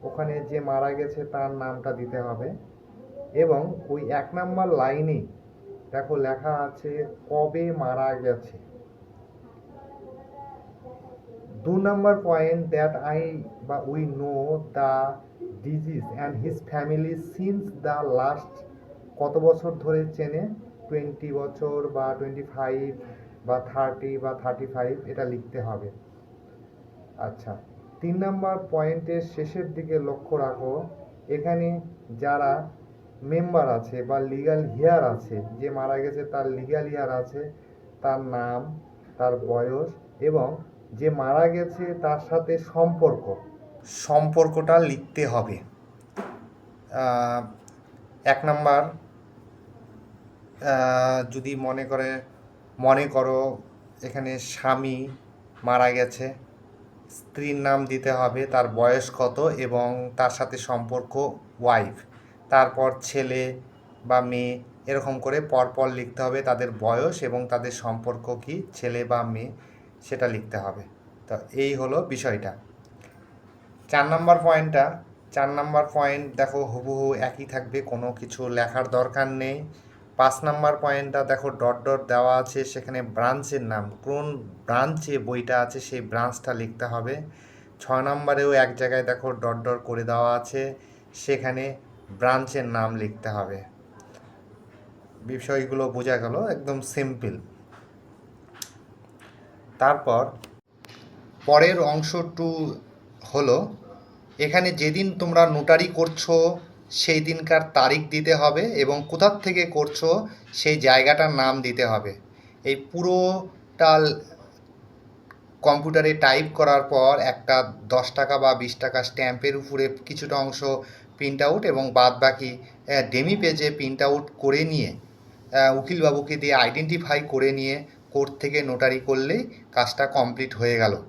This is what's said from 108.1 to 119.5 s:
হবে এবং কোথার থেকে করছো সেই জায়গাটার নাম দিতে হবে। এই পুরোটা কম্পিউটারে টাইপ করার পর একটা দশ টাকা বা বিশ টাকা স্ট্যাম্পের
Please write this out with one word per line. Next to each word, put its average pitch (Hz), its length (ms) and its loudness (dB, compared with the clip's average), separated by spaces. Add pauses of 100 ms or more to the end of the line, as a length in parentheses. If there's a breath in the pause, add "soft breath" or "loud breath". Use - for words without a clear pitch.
হবে 147 260 4
এবং 147 480 0
কোথার 202 300 4
থেকে 180 260 0
করছো 165 640 0 (260 loud breath)
সেই - 280 2
জায়গাটার 131 480 8
নাম 131 320 2
দিতে 123 240 0
হবে। 104 300 0 (480 loud breath)
এই 135 280 -2
পুরোটা 180 1120 4 (1600)
কম্পিউটারে 156 520 4
টাইপ 151 400 6
করার 143 300 6
পর 135 360 6
একটা 127 540 2 (160)
দশ 127 220 2
টাকা 139 260 2
বা 135 160 6
বিশ 120 220 -4
টাকা 127 280 -2
স্ট্যাম্পের 131 520 -2